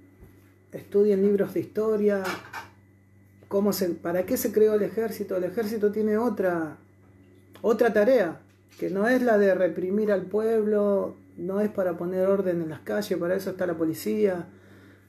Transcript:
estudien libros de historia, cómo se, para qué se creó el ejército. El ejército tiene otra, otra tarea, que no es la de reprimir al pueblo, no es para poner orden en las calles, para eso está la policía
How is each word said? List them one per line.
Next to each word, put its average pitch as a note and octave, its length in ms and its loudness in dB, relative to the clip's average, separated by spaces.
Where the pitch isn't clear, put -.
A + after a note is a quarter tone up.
estudien G3+ 520 2
libros G3 320 2
de F3+ 60 0
historia, G#3 640 0
cómo G3+ 240 0
se, F#3+ 160 -2
para E3+ 380 -2
qué C4 100 -2
se B3 160 -2
creó G#3+ 220 4
el G#3 80 2
ejército. G3+ 540 -4
El F3+ 60 -2
ejército G#3 480 -2
tiene G#3+ 260 0
otra, F#3 600 -2
otra A3+ 300 2
tarea, G#3 480 2
que E3+ 120 -4
no G3 160 0
es B3+ 160 2
la A#3 160 4
de G3 160 6
reprimir F#3 560 0
al F#3 120 2
pueblo, G#3 920 0
no F#3+ 240 -4
es G#3+ 100 0
para F3+ 260 -2
poner F#3 300 -2
orden F#3 360 2
en D#3+ 80 -6
las C#3+ 100 -12
calles, G#3 380 -4
para F3 180 -2
eso G3 140 -6
está F3+ 160 -4
la F3 100 -2
policía F3+ 720 -2